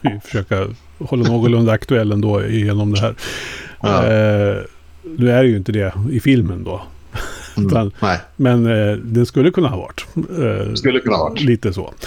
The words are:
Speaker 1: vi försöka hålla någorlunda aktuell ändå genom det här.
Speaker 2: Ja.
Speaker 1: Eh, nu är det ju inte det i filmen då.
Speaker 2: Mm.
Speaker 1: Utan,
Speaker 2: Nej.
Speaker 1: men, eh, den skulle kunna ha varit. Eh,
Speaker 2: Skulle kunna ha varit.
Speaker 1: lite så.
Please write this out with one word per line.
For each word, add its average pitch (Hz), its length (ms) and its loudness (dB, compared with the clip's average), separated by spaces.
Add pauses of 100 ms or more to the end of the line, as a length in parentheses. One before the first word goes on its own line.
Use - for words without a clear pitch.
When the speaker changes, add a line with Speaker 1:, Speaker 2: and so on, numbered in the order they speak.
Speaker 1:
vi 101 220 -4
försöka 98 420 -4 (320)
hålla 123 300 0
någorlunda 117 440 4
aktuell 110 400 0
ändå 101 340 0
genom 104 480 0
det 98 60 2
här. 110 140 0 (680)
Speaker 2:
Ja. 101 260 2
Speaker 1:
Eh, 104 500 2 (460)
nu 143 280 0
är 123 120 6
det 131 60 6
ju 110 80 4
inte 98 160 -4
det 98 200 -2 (200)
i 120 80 0
filmen 92 440 2
då. 87 180 -8 (720)
Speaker 2:
Mm. 101 140 2
Speaker 1:
Utan, 110 300 0
Speaker 2:
Nej. 92 180 2 (180)
Speaker 1:
men, 123 300 2
eh, 107 300 2
den 117 300 0
skulle 143 240 2
kunna 175 180 2
ha - 80 -6
varit. - 300 -10 (640)
Eh, 110 60 -4
Speaker 2:
Skulle 127 260 2
kunna 107 160 0
ha 78 120 0
varit. 113 120 -6
Speaker 1:
lite 117 320 2
så. 87 220 -8 (120)